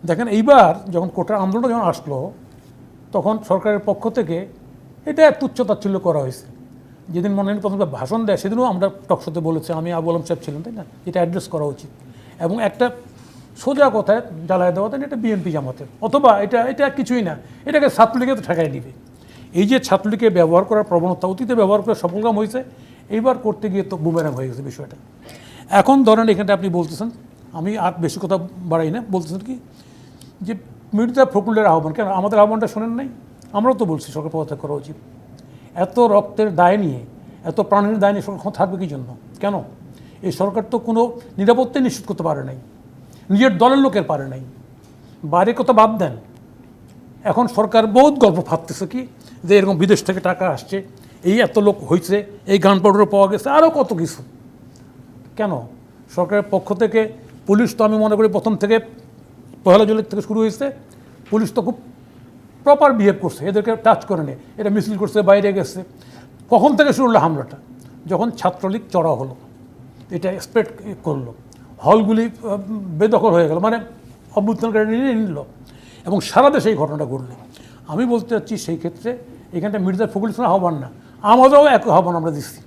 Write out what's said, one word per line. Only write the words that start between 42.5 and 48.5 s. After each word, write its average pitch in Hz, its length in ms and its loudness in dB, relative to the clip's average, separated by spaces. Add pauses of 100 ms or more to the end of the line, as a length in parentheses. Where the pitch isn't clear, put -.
নিজের 202 280 4
দলের 262 200 6
লোকের 262 240 2
পারে 139 260 -4
নাই, 131 120 -12 (840)
বাইরে 175 280 2
কথা 254 200 0
বাদ 220 260 4
দেন। 160 140 -2 (1120)
এখন 220 220 0
সরকার 220 400 2
বহুত 262 320 6
গল্প 185 280 4
ফাঁদতেছে - 400 -6